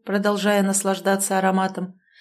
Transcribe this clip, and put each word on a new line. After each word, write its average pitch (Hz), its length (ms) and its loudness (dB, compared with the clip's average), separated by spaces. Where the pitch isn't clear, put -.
продолжая 202 580 0
наслаждаться 196 760 0
ароматом, 190 600 -2